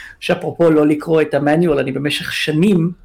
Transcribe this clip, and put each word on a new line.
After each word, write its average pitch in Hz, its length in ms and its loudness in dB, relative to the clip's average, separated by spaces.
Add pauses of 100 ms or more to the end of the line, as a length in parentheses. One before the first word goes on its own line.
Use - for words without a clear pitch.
(200)
שאפרופו 170 520 0
לא 151 160 4
לקרוא 156 340 0
את 151 120 -2
המניואל, 147 460 2
אני 131 120 -4
במשך 143 420 -6
שנים 170 580 0 (140)